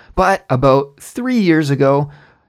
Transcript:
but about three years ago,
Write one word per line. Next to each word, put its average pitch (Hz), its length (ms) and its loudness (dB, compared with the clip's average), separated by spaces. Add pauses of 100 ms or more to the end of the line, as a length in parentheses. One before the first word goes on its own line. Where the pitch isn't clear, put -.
(160)
but 185 340 0
about 139 480 0
three 247 400 -6
years 160 320 2
ago, 139 400 0 (380)